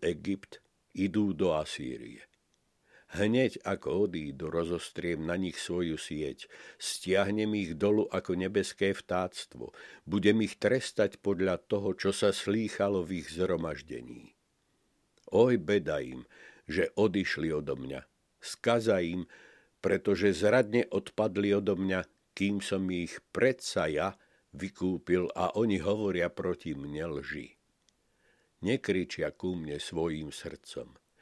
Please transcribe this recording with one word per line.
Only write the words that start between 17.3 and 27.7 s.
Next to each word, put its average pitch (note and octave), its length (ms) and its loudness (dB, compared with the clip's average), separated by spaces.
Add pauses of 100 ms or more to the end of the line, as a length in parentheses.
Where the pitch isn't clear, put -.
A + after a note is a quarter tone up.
odo C#2+ 320 -4
mňa. C2 240 -10 (400)
Skaza A2+ 560 2
im, F2 240 -2 (560)
pretože G2 560 4
zradne G#2+ 560 4
odpadli G2+ 640 2
odo G2 240 2
mňa, F#2 240 0 (320)
kým G2+ 240 0
som F#2+ 320 -2
ich F2 400 -6
predsa A2+ 560 0
ja D#2 200 0 (440)
vykúpil F2+ 800 -2
a F2+ 240 -2
oni G#2 240 2
hovoria F#2+ 480 0
proti E2+ 480 -4
mne D2 420 -6
lži. C#2 380 -10 (1080)